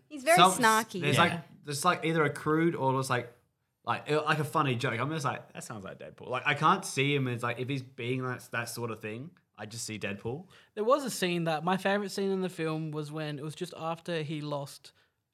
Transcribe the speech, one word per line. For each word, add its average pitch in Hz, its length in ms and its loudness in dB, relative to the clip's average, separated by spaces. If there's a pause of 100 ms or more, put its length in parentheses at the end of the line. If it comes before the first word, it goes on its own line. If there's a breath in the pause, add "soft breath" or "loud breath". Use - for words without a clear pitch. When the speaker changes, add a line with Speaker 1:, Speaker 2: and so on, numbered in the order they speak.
Speaker 1:
He's 285 140 -12
very 320 140 6
Speaker 2:
some 254 160 10
Speaker 1:
snarky. 220 460 4
Speaker 2:
There's, 143 160 2
Speaker 3:
Yeah. - 60 8
Speaker 2:
like, 170 200 2 (220)
there's, 143 220 -4
like, 175 200 4
either 160 200 4
a 139 60 2
crude 160 440 2
or 131 240 2
just, 131 120 -2
like, 120 200 0 (540)
like, 113 260 -2
uh, 151 120 2
like, 156 160 2
a 151 40 0
funny 139 320 2
joke. 117 240 -2
I'm 139 120 -2
just 156 140 -2
like, - 280 -6
"That - 100 -12
sounds 104 220 -12
like - 140 -14
Deadpool." - 280 -16
Like, 120 200 -4
I 147 80 4
can't 175 280 4
see 139 320 0
him 135 120 0
as, 120 160 -2
like, 120 160 -2
if 127 100 -4
he's 135 140 -4
being 127 400 -4
that, 123 280 -6
that 117 160 -4
sort 117 220 -6
of 107 120 -10
thing, 117 280 -8 (300)
I 107 80 -10
just 117 180 -10
see 107 140 -6
Deadpool. 113 460 -6 (280 soft breath)
Speaker 4:
There 208 100 -6
was 277 220 4
a 226 60 -4
scene 175 320 0
that, 160 200 -2
my 180 140 2
favorite 196 340 0
scene 196 200 -2
in 190 100 0
the 185 80 -2
film 160 420 -4
was 151 200 -6
when 151 260 -6
it 135 60 -10
was 156 100 -8
just - 240 -8
after 160 460 -4
he 147 180 -6
lost 147 500 -8 (420)